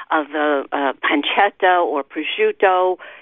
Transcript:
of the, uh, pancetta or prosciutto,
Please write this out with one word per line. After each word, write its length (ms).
of 240
the, 380
uh, 260
pancetta 840
or 220
prosciutto, 920